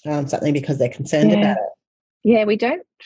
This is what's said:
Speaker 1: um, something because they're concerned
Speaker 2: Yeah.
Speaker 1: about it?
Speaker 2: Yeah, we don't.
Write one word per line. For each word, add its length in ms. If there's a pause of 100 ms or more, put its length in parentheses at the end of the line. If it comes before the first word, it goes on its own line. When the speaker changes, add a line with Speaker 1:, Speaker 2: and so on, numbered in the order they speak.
Speaker 1:
um, 220
something 260
because 240
they're 120
concerned 420
Speaker 2:
Yeah. 80
Speaker 1:
about 180
it? 60 (600)
Speaker 2:
Yeah, 220
we 100
don't. 260 (240)